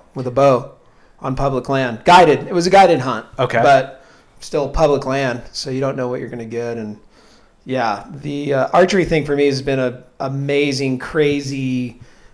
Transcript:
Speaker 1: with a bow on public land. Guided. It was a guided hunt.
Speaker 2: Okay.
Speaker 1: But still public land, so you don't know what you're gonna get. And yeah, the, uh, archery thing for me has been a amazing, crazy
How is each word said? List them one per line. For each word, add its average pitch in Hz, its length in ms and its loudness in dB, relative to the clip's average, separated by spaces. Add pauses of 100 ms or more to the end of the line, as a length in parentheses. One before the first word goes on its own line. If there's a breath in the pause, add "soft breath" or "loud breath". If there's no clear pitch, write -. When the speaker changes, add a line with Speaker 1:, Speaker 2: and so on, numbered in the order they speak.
(140)
Speaker 1:
with 127 120 -8
a 123 40 -4
bow 127 420 2 (480 soft breath)
on 131 160 -6
public 135 320 -2
land. 131 360 -2
Guided. 170 420 6
It - 60 -10
was 175 140 0
a 185 40 0
guided 175 300 6
hunt. 120 240 -6 (140)
Speaker 2:
Okay. 123 240 0
Speaker 1:
But 135 420 2 (360 soft breath)
still 143 280 -4
public 143 380 0
land, 131 360 -4 (100)
so - 180 -10
you 131 100 -4
don't 135 160 -4
know 127 120 -4
what 123 120 -6
you're 117 80 -10
gonna 117 160 -12
get. 117 320 -6
And 107 220 -10 (640 soft breath)
yeah, 117 460 -4
the, 143 440 -6
uh, 131 180 0
archery 185 320 4
thing 156 200 0
for 147 120 -2
me 143 100 2
has 131 160 0
been 135 180 -2
a 127 220 -4 (180)
amazing, 139 800 -2
crazy 135 1000 -2 (340 soft breath)